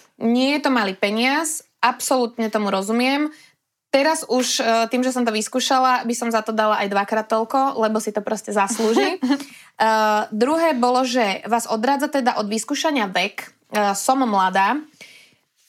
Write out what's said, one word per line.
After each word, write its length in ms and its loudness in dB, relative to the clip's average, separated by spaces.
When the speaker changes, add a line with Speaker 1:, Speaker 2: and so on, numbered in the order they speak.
Speaker 1:
Nie 400 2
je 20 -6
to 100 0
malý 280 0
peniaz, 640 -2
absolútne 720 -2
tomu 240 -2
rozumiem. 560 0
Teraz 400 2
už, 320 0
eh, 60 -2
tým, 120 -2
že 100 0
som 140 -2
to 80 0
vyskúšala, 720 0
by 80 -4
som 160 -4
za 160 0
to 80 -6
dala 240 2
aj 160 -2
dvakrát 320 0
toľko, 560 0
lebo 180 0
si 140 -4
to 80 -6
proste 320 -6
zaslúži. 720 2
Speaker 2:
<laughs> 340 -2
Speaker 1:
Eh, 100 2
druhé 440 2
bolo, 320 2
že 400 -2
vás 200 0
odrádza 460 0
teda 240 0
od 100 -2
vyskúšania 640 -2
vek. 380 -4
Eh, 240 0
som 260 0
mladá. 560 2